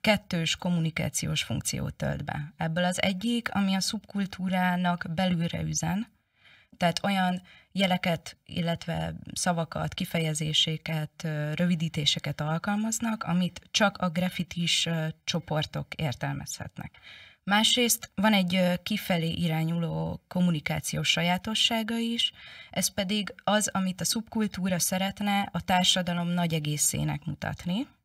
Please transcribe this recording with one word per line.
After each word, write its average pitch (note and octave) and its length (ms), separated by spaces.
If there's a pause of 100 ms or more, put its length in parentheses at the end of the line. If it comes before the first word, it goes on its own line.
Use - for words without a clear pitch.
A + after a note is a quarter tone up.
kettős F#3+ 560
kommunikációs D#3 840
funkciót - 520
tölt - 300
be. D3 320
Ebből E3 280
az F3+ 180
egyik, A3+ 520
ami G3 200
a F#3+ 60
szubkultúrának F3+ 1200 (100)
belülre E3+ 480
üzen, E3 440 (720)
tehát E3+ 280
olyan F#3 380 (300)
jeleket, F3+ 720
illetve E3 720 (180)
szavakat, E3 600
kifejezéseket, D#3 1300
ö, D3+ 300
rövidítéseket D#3+ 880
alkalmaznak, G#3+ 840
amit F3 380 (100)
csak - 280
a F3+ 120
graffitis, F3 760
ö, E3 200 (180)
csoportok - 680
értelmezhetnek. - 960 (540)
Másrészt A3 680
van G#3+ 180
egy, F#3 220
ö, F3+ 280
kifelé F3 500
irányuló D#3+ 960
kommunikációs D#3 800
sajátossága A3 880
is, A#3 360 (380)
ez - 180
pedig G3+ 460 (100)
az, G#3 240
amit F#3 320
a E3 40
szubkultúra G3+ 760
szeretne G3 720
a F3 80
társadalom F3 680
nagy F3 260
egészének D3 680
mutatni. F3 640 (180)